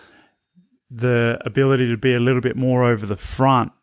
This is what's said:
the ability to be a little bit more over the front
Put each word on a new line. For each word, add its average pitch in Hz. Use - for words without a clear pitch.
the 117
ability 131
to 117
be 123
a 120
little 127
bit 127
more 127
over 110
the 98
front 131